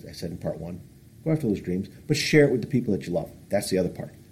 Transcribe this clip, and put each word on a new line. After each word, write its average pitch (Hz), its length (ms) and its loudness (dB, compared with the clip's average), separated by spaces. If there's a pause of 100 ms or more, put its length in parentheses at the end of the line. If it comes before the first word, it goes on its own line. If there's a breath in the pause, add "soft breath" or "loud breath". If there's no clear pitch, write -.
I 85 40 -12
said 82 200 -10
in 85 60 -8
part 78 220 -6
one. 85 220 -10 (420)
Go 160 80 -2
after 147 160 0
those 95 140 0
dreams, 90 260 -4 (200 loud breath)
but 151 100 2
share 147 280 6
it 113 60 4
with 120 100 2
the 104 60 -6
people 117 260 0
that - 140 -2
you 87 60 -2
love. 80 180 -2 (160)
That's 101 220 0
the 95 80 2
other 90 120 2
part. - 240 -10 (180)